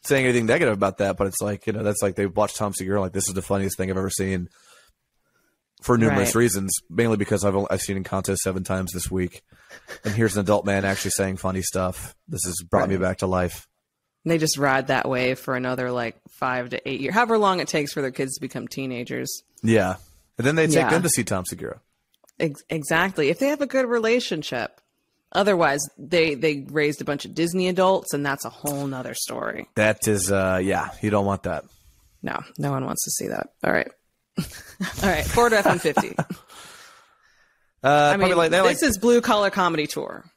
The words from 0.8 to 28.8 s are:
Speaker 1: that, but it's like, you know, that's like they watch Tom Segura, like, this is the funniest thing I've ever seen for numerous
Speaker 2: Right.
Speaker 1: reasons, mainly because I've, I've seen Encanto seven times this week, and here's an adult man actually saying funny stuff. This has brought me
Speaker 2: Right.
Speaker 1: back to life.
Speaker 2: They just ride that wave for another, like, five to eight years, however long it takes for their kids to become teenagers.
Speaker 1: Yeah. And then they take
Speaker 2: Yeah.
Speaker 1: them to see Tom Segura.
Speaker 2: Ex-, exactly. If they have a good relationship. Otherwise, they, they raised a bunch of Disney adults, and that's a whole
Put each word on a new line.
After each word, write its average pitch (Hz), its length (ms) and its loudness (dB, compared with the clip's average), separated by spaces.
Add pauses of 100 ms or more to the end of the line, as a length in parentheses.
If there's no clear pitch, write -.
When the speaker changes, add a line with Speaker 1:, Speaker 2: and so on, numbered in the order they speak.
Speaker 1:
that, 98 200 0
but 98 100 2
it's - 140 -6
like, 104 240 -4
you 110 80 -2
know, 110 80 -4
that's 104 200 0
like 98 140 0
they 101 100 2
watch 101 280 0
Tom 104 180 -2
Segura, 95 280 -2
like, 92 120 -4
this 95 160 -2
is 95 60 -6
the 95 80 -4
funniest 98 340 -2
thing 95 140 -4
I've 92 80 -2
ever 95 120 -2
seen 95 380 -2 (1300)
for 123 160 2
numerous 107 360 2
Speaker 2:
Right. 113 60 4
Speaker 1:
reasons, 98 320 2 (180)
mainly 113 280 2
because 98 260 0
I've, 98 120 2 (140)
I've 95 120 0
seen 98 200 -4
Encanto 95 340 -2
seven 92 280 -4
times 92 280 -4
this - 180 -6
week, 92 320 -4 (640)
and 104 100 -2
here's 110 220 2
an 104 40 2
adult 101 240 2
man 98 220 0
actually 98 260 -2
saying 95 240 0
funny 95 260 -4
stuff. - 520 -4 (120)
This 120 200 -8
has 87 100 -6 (120)
brought 92 200 2
me 95 80 0
Speaker 2:
Right. 90 140 0
Speaker 1:
back 95 80 -4
to 95 80 -2
life. 90 420 -2 (560)
Speaker 2:
They 165 140 0
just 151 180 0
ride 135 300 0
that 131 220 0
wave 127 320 0
for 131 160 -4
another, 127 340 -4
like, 120 260 -4 (120)
five 127 420 -4
to - 180 -6
eight 135 120 -6
years, 135 140 -2
however 226 240 2
long 190 200 4
it 143 80 -4
takes 147 260 -2
for 147 100 -4
their 131 100 -4
kids 135 240 -4
to - 40 -12
become 127 280 -8
teenagers. 127 720 -8 (220)
Speaker 1:
Yeah. 101 320 4 (420)
And 117 80 2
then 147 80 4
they 160 120 4
take 156 100 2
Speaker 2:
Yeah. 120 140 4
Speaker 1:
them 170 120 2
to 170 60 0
see 123 160 0
Tom 95 200 -4
Segura. - 360 -10 (580)
Speaker 2:
Ex-, 147 320 -4
exactly. 165 600 0
If 170 100 0
they 269 80 2
have 285 120 -2
a 285 60 -2
good 262 200 0
relationship. 220 920 -2 (540)
Otherwise, 170 460 4 (180)
they, 160 360 2
they 139 360 -2
raised 147 300 0
a 147 40 -6
bunch 143 200 -4
of 120 100 -14
Disney 170 320 0
adults, 185 460 2
and 143 120 -2
that's 143 200 -4
a 117 60 -8
whole 139 360 -4